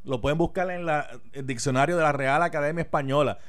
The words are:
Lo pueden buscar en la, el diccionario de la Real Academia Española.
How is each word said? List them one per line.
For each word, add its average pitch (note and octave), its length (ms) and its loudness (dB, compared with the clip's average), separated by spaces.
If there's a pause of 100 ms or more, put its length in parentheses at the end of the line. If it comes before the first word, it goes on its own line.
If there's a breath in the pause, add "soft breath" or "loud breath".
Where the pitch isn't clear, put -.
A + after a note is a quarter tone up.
Lo B2+ 160 -2
pueden C#3+ 160 2
buscar F3+ 340 0
en F3 140 -6
la, D3+ 240 0 (240)
el C3+ 140 -8
diccionario C3+ 500 2
de E3 60 4
la D3+ 100 4
Real C#3 300 2
Academia D#3+ 400 0
Española. C#3 560 0 (100)